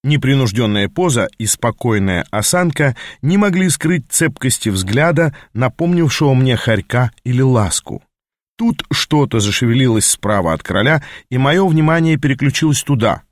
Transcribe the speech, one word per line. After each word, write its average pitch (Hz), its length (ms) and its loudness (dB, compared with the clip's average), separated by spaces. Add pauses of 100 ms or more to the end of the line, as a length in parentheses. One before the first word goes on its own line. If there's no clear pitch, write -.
Непринужденная 123 840 0
поза 139 480 0
и 110 80 -6
спокойная 104 840 -2
осанка 147 680 0 (240)
не 165 160 0
могли 190 320 2
скрыть 156 400 -2
цепкости - 580 -2
взгляда, 139 680 0 (200)
напомнившего 147 800 0
мне 131 240 2
хорька 117 540 -2 (120)
или 123 180 0
ласку. 107 600 0 (540)
Тут 233 340 -2
что-то 143 480 0
зашевелилось 113 680 0
справа 98 480 0
от 80 100 -6
короля, 123 400 0 (260)
и 127 80 -4
мое 151 300 2
внимание 160 500 2
переключилось 139 680 0
туда. 113 480 0